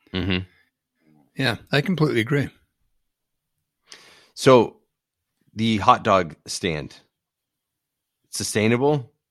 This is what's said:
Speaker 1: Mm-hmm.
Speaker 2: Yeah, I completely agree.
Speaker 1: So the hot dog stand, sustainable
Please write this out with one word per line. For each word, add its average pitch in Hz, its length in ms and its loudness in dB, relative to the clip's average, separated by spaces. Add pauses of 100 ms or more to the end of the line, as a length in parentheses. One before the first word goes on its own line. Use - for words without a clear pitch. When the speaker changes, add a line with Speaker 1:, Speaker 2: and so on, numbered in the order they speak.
(120)
Speaker 1:
Mm-hmm. 92 340 -4 (920)
Speaker 2:
Yeah, 123 200 -2 (140)
I 143 100 0
completely 147 400 -2
agree. 143 280 -2 (1800)
Speaker 1:
So 127 440 4 (760)
the 110 240 0
hot 101 260 2
dog 92 340 0 (100)
stand, 76 500 -8 (1300)
sustainable 120 840 -2 (180)